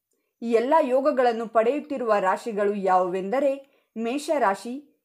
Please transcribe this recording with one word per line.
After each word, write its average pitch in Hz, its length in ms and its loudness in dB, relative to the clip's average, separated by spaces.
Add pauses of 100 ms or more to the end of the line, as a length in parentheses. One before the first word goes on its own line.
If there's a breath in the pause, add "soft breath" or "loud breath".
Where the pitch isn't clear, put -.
(420)
ಈ 233 100 -4
ಎಲ್ಲ 240 300 2
ಯೋಗಗಳನ್ನು 247 640 2
ಪಡೆಯುತ್ತಿರುವ 240 720 0
ರಾಶಿಗಳು 202 540 -2
ಯಾವುವೆಂದರೆ 190 1080 0 (160)
ಮೇಷರಾಶಿ, 240 1080 -4